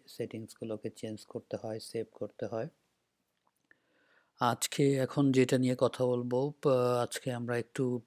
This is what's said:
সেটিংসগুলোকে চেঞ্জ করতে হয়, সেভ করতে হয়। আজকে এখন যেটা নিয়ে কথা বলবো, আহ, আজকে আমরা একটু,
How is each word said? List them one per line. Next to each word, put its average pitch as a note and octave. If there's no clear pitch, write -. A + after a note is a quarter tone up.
সেটিংসগুলোকে A2+
চেঞ্জ G#2+
করতে -
হয়, A2
সেভ A2+
করতে -
হয়। A2+
আজকে C#3
এখন C3+
যেটা C3
নিয়ে B2+
কথা B2
বলবো, B2
আহ, C#3+
আজকে -
আমরা A#2+
একটু, B2